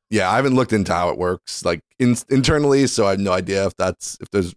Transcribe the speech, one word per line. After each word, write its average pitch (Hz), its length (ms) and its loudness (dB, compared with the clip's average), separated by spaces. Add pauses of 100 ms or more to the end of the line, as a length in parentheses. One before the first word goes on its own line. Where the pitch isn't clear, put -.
Yeah, 98 220 0
I 110 60 2
haven't 135 180 0
looked 127 180 0
into 98 220 0
how 87 160 0
it - 80 -4
works, - 440 -6
like, 85 180 -2 (180)
in-, 123 180 2 (140)
internally, 139 560 2
so 110 200 0
I 98 60 2
have 95 80 -2
no 98 120 0
idea 95 340 0
if 90 100 -4
that's, - 440 -4
if - 100 -18
there's 95 260 -2